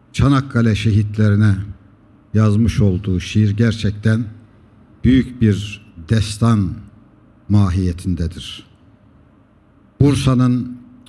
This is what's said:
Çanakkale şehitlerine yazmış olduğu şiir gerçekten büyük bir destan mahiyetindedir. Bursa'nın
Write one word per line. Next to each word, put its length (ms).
Çanakkale 640
şehitlerine 800
yazmış 480
olduğu 380
şiir 300
gerçekten 760
büyük 380
bir 440
destan 600
mahiyetindedir. 1160
Bursa'nın 800